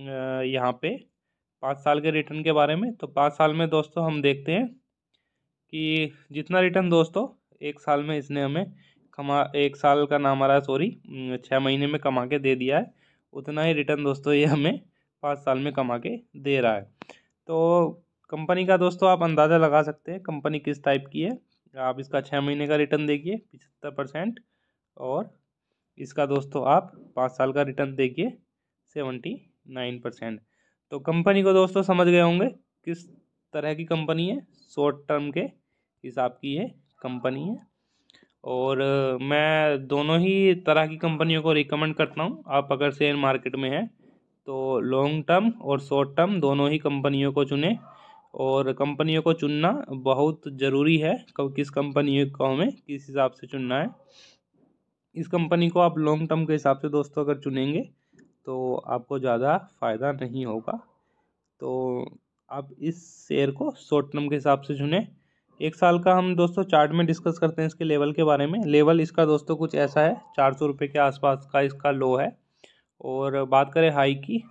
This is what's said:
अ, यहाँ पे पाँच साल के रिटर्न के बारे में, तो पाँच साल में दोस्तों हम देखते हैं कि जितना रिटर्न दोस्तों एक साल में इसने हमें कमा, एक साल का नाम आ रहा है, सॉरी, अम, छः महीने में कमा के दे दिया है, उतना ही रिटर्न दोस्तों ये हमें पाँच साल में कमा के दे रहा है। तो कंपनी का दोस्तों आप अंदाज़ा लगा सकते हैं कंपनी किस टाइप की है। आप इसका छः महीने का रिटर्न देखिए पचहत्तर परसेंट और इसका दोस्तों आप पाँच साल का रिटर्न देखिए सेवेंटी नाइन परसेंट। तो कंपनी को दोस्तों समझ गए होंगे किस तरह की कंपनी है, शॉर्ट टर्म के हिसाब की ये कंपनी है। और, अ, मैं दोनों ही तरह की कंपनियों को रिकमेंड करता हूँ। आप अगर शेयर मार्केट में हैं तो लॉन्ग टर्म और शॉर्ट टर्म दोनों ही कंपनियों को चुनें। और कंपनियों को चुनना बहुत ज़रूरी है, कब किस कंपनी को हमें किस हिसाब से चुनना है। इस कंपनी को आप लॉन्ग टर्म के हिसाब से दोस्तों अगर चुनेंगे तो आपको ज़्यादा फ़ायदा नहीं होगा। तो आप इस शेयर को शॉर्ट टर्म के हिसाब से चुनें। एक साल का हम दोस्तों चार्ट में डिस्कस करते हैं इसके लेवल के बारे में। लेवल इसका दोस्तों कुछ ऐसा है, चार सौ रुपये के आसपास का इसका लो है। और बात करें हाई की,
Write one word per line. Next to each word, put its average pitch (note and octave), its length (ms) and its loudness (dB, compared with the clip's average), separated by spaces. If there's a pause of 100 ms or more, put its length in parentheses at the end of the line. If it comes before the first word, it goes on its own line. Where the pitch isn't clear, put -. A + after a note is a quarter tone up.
अ, C3 360 -6
यहाँ B2+ 400 -2
पे F#3+ 140 -4 (640)
पाँच C#3 160 -4
साल D3 220 2
के D#3 100 0
रिटर्न D#3 320 -2
के D#3 100 2
बारे D3+ 240 2
में, A3+ 180 -4
तो - 120 -14
पाँच C#3+ 260 0
साल D#3 220 2
में E3 140 0
दोस्तों D#3 360 -2
हम D#3 180 -2
देखते C#3 300 0
हैं A#3 160 -2 (1000)
कि D#3 420 -2 (200)
जितना D3+ 280 -2
रिटर्न F3+ 300 2
दोस्तों E3+ 720 0
एक D3 180 -8
साल D3 220 0
में D3+ 160 -4
इसने C#3+ 240 -6
हमें D3 300 -4 (420)
कमा, C#3 420 -2
एक C#3+ 200 0
साल D3 300 4
का D3 120 0
नाम C#3 240 2
आ C3+ 40 4
रहा C#3 100 6
है, C#3+ 60 2
सॉरी, C#3 280 -2
अम, C3 460 -10
छः C3+ 240 -2
महीने C3+ 260 2
में D3 140 -2
कमा B2+ 260 -2
के C#3+ 120 -2
दे C3+ 160 2
दिया B2+ 240 0
है, - 240 -8 (300)
उतना D3+ 300 -6
ही E3 100 2
रिटर्न D3 320 -2
दोस्तों C#3 280 -2
ये D3 120 4
हमें D3 360 2 (420)
पाँच C#3+ 160 -4
साल C3+ 200 -2
में C#3 140 -4
कमा B2 260 -2
के G#3+ 180 -8 (200)
दे C#3 240 -2
रहा A#2 140 2
है। G2+ 80 -6 (640)
तो E3 580 2 (260)
कंपनी F3+ 360 -2
का F#3 100 6
दोस्तों F3+ 320 2
आप F3+ 140 4
अंदाज़ा D#3+ 360 4
लगा D3+ 240 4
सकते D3+ 300 -6
हैं F#3+ 80 -10
कंपनी D3+ 380 -6
किस C#3+ 260 -6
टाइप C#3 280 0
की D3 80 -8
है। A3+ 180 -4 (400)
आप B2+ 220 -4
इसका C#3 200 -6
छः C#3+ 200 -4
महीने C#3+ 260 -2
का D3+ 100 0
रिटर्न D3+ 300 0
देखिए D3 300 -2
पचहत्तर - 540 -16
परसेंट D3 500 -8 (560)
और C3+ 340 -6 (680)
इसका C#3+ 280 -4
दोस्तों C#3 400 -2
आप F3 260 2 (240)
पाँच B2+ 140 -2
साल C3 220 -2
का C#3+ 100 0
रिटर्न C#3 320 -4
देखिए C3+ 440 -2 (560)
सेवेंटी C#3+ 600 -10 (140)
नाइन B2 320 -8
परसेंट। A#2 400 -10 (500)
तो C#3+ 80 -8
कंपनी E3+ 440 2
को F#3+ 100 4
दोस्तों F#3+ 300 4
समझ F3+ 240 4
गए F3 140 6
होंगे F3 280 4 (360)
किस E3+ 240 -10 (460)
तरह D3+ 200 -4
की D#3+ 100 -8
कंपनी E3 440 -2
है, C#4 180 -6 (280)
शॉर्ट C#3+ 340 -2
टर्म D3 220 -2
के C#3+ 100 -4
हिसाब - 920 -8
की C#3 280 -8
ये A3 160 -8 (280)
कंपनी C3 460 -4
है। B3 240 -10 (720)
और, C3 360 -2
अ, C3+ 440 0
मैं D3+ 640 2
दोनों D3 320 2
ही F#3+ 360 4
तरह D#3 320 2
की D#3 100 -8
कंपनियों D#3+ 460 0
को D#3+ 100 2
रिकमेंड D3+ 420 0
करता D#3 280 -2
हूँ। A#3 260 -6
आप C#3 240 0
अगर C#3+ 180 0
शेयर C#3+ 260 0
मार्केट C3+ 400 -2
में C3+ 140 -4
हैं E3+ 160 -4 (600)
तो C3 340 -2
लॉन्ग C#3 440 0
टर्म G3 260 2
और C#3 300 -2
शॉर्ट C#3 360 -2
टर्म F3+ 240 2
दोनों C#3+ 300 2
ही D#3 80 0
कंपनियों C#3 540 -2
को C#3+ 120 2
चुनें। C#3+ 340 -2 (560)
और C3+ 380 0
कंपनियों D3 500 -2
को E3 100 2
चुनना D#3+ 560 0
बहुत C3+ 600 0
ज़रूरी C#3 500 2
है, D#3+ 280 -2 (100)
कब C#3 200 -4
किस C#3+ 140 -4
कंपनी C#3+ 600 0
को C#3 140 -4
हमें C#3 280 0
किस C#3 360 -14
हिसाब C3+ 220 0
से - 160 -20
चुनना C3 340 -4
है। F3+ 100 -4 (1200)
इस E3 140 -8
कंपनी E3+ 400 2
को F3 120 2
आप E3+ 180 4
लॉन्ग D#3 300 0
टर्म D#3+ 180 0
के D#3 60 0
हिसाब C#3+ 260 2
से D3+ 100 -6
दोस्तों C#3+ 360 -2
अगर C#3+ 140 -2
चुनेंगे C#3+ 520 -4 (560)
तो B2+ 280 -6
आपको B2 440 -6
ज़्यादा C3 380 0 (240)
फ़ायदा A#2+ 320 -2
नहीं C3 340 -8
होगा। A2+ 420 -8 (720)
तो B2+ 440 -6 (460)
आप C#3 180 -12 (100)
इस - 500 -12
शेयर C#3 220 0
को B3+ 240 -6
शॉर्ट C#3+ 380 -2
टर्म D3 160 -4
के C#3+ 60 -4
हिसाब C#3 260 0
से C#3+ 180 -8
चुनें। D#3 300 -2 (520)
एक D#3+ 140 -4
साल F3 240 4
का F#3 160 4
हम F#3 220 0
दोस्तों F3 260 2
चार्ट D3+ 300 4
में E3+ 140 2
डिस्कस E3 320 -2
करते D#3+ 240 0
हैं D#3+ 40 0
इसके D#3+ 180 -6
लेवल D3 280 0
के D#3+ 120 2
बारे C#3+ 220 6
में। E3+ 180 -2
लेवल D3+ 360 6
इसका E3 240 2
दोस्तों D3+ 320 2
कुछ D#3 180 -4
ऐसा C#3+ 260 2
है, F3 200 2 (160)
चार C3+ 180 4
सौ D3+ 120 -2
रुपये C#3+ 220 -2
के C#3+ 100 -6
आसपास C#3 540 2
का C#3 80 4
इसका C#3 300 0
लो C3 260 2
है। D#3 220 -2 (640)
और C3+ 440 -4
बात C3+ 300 4
करें E3 160 4
हाई C#3 240 2
की, A3+ 360 -6